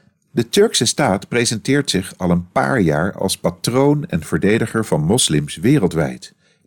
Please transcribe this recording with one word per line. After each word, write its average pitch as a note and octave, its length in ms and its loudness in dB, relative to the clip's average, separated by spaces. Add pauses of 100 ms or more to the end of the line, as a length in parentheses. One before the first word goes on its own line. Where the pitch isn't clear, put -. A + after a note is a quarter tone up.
(320)
"De - 180 -2
Turkse G3+ 360 2
staat A2 420 0
presenteert A#2+ 600 -2
zich - 280 -4
al F#2 120 -2
een F2 220 0
paar C3+ 280 0
jaar D#2+ 340 0
als - 240 -4
patroon C#3 680 0
en D#2+ 180 -4
verdediger G#2+ 600 0
van D#2 180 -2
moslims D2+ 520 0
wereldwijd, E2 800 0 (340)